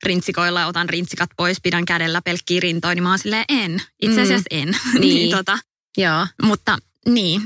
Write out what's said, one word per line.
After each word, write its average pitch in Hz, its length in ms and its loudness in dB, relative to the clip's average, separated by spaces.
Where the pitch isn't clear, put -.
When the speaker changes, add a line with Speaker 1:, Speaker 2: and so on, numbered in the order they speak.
Speaker 1:
rintsikoilla 175 560 -2
ja 165 80 0
otan 170 220 -4
rintsikat 175 480 -4
pois, 175 260 0
pidän 175 220 0
kädellä 170 360 -2
pelkkiä 175 380 -2
rintoja, 170 360 0
niin 175 80 -2
mä 180 60 2
oon 190 100 2
silleen 214 300 -2
en. 208 320 0
Itse 214 200 2
asiassa 202 320 2
Speaker 2:
Mm. 156 80 -2
Speaker 1:
en. 143 80 -4
<laughs> 196 60 0
Speaker 2:
Niin. 254 80 4
Speaker 1:
Niin 170 360 4
tota, 196 220 -2
Speaker 2:
Joo. 175 300 2
Speaker 1:
mutta 208 340 2
niin, 202 400 2